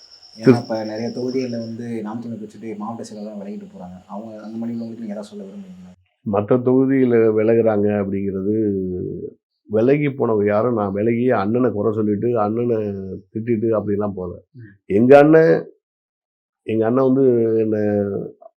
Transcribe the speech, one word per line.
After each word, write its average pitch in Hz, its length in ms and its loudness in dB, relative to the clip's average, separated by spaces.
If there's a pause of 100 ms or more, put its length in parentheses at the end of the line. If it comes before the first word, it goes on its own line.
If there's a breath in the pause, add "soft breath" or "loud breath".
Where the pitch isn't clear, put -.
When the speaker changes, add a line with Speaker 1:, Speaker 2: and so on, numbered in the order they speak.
(400)
Speaker 1:
ஏன்னா 113 40 -12
Speaker 2:
திரு- 120 180 4
Speaker 1:
இப்ப 110 220 -6
நிறைய 110 240 -6
தொகுதிகள்ல 123 520 -6
வந்து 113 420 -10
நாம் 110 200 -10
தமிழர் 113 220 -12
கட்சியுடைய 107 340 -14
மாவட்ட 113 260 -12
செயலாளர் 104 440 -14
விலகிட்டு 104 180 -14 (100)
போறாங்க. 90 320 -18
அவங்க 107 360 -16
அந்த 110 140 -14
மாதிரி 117 220 -8
உள்ளவங்களுக்கு 113 200 -12
நீங்க 113 60 -12
ஏதாவது 104 220 -10
சொல்ல 101 160 -16
விரும்புறீங்களா? 95 520 -18 (380)
Speaker 2:
மத்த 101 160 -2
தொகுதியில 127 640 2
விலகுறாங்க 110 720 4
அப்படிங்கிறது, 98 840 -2 (960)
விலகி 131 380 2
போனவங்க 117 380 0
யாரும், 107 280 2
நான் 104 180 -2
விலகி 117 400 0
அண்ணனை 113 400 0
குறை 104 220 -2
சொல்லிட்டு, 107 460 -2
அண்ணனை 113 360 0 (580)
திட்டிட்டு 110 480 -2
அப்படிலாம் 104 340 -2
போல. 90 180 -8
Speaker 1:
ம். - 260 -20 (260 loud breath)
Speaker 2:
எங்க 123 320 8
அண்ணன், 160 500 6 (960)
எங்க 110 220 0
அண்ணன் 131 280 2
வந்து 120 440 2
என்ன 107 480 0 (540)